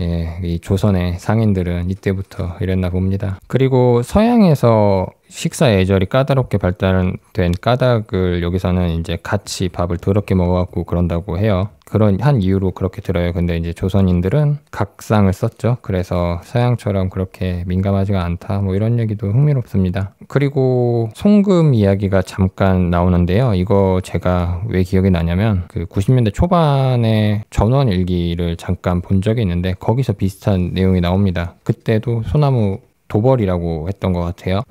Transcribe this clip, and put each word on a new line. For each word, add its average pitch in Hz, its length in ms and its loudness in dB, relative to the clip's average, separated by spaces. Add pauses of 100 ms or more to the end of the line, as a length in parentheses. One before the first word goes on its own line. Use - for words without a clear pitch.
예, 85 420 -4
이 85 160 -2
조선의 90 600 0
상인들은 92 720 0
이때부터 95 720 -6
이랬나 92 300 -2
봅니다. 95 560 -4
그리고 123 560 2
서양에서 123 1040 2 (240)
식사 - 420 0
예절이 95 340 2
까다롭게 131 520 0
발달된 92 960 0 (100)
까닭을 107 800 0
여기서는 90 580 0
이제 85 220 -6
같이 - 480 -4
밥을 87 260 -4
더럽게 98 380 0
먹어갖고 90 500 0
그런다고 85 540 -2
해요. 98 320 0 (220)
그런 101 280 2
한 135 200 2
이유로 95 300 0
그렇게 95 320 -6
들어요. 87 320 -2
근데 87 240 -2
이제 82 160 -4
조선인들은 98 840 0 (120)
각상을 104 600 -2
썼죠. 113 520 -2
그래서 87 600 -2
서양처럼 104 680 -2
그렇게 92 560 -6
민감하지가 95 580 0
않다. 87 360 -4
뭐 95 140 -2
이런 110 240 0
얘기도 107 300 -4
흥미롭습니다. 104 840 0 (120)
그리고 127 880 0
송금 196 600 4
이야기가 98 480 2
잠깐 95 680 0
나오는데요. 90 640 2
이거 95 480 2
제가 87 640 -2
왜 92 140 0
기억이 95 280 2
나냐면 90 580 0
그 85 160 -8
구십 98 300 0
년대 120 160 2
초반에 123 1200 2
전원일기를 90 1080 0
잠깐 90 460 -2
본 95 180 0
적이 113 220 0
있는데 90 360 -2
거기서 117 360 0
비슷한 92 580 -2
내용이 92 300 2
나옵니다. 87 600 -2
그때도 113 600 -2
소나무 123 560 0 (300)
도벌이라고 90 800 0
했던 95 260 -2
것 87 60 -2
같아요. 92 500 -4